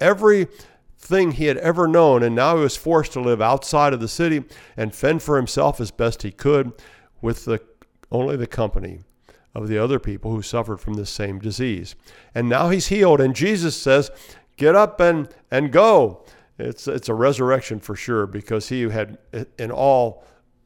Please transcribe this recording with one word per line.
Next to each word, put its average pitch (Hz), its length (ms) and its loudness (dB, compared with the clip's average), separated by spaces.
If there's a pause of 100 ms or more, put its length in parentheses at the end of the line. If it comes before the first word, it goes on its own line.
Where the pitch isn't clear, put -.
everything 190 1300 0
he 151 140 -2
had 139 120 2
ever 165 300 2
known. 160 340 6
And 117 120 2
now 143 220 2
he 156 60 2
was 139 140 -2
forced 160 380 0
to 131 60 -6
live 120 200 0
outside 139 540 0
of 120 60 -6
the 113 80 -6
city 160 360 -2 (320)
and 110 180 -6
fend 151 280 -2
for 147 140 0
himself 143 440 0
as 107 100 -6
best - 340 -4
he 104 60 -8
could 135 420 -2 (500)
with 113 240 -6
the, 113 160 -4 (500)
only 131 240 -4
the 120 100 -6
company 92 540 -6 (540)
of 110 120 -8
the 110 120 -2
other 123 200 0
people 107 340 -8
who 110 100 -6
suffered 110 360 -6
from 107 160 -8
this 101 140 -8
same 101 300 -8
disease. 104 560 -8 (400)
And 120 160 -2
now 139 180 2
he's 185 200 -2
healed, 185 320 4
and 131 140 2
Jesus 170 460 -2
says, 135 300 2 (460)
"Get 151 180 4
up 208 260 2
and, 165 280 2 (220)
and 139 220 -2
go." 160 520 4 (340)
It's, 120 280 -10
it's - 220 -6
a 117 60 -2
resurrection 123 640 0
for 104 160 -12
sure, 110 300 -4
because 104 420 -8
he 127 140 -4
had, 107 340 -6 (420)
in 113 120 -8
all, 123 540 0 (420)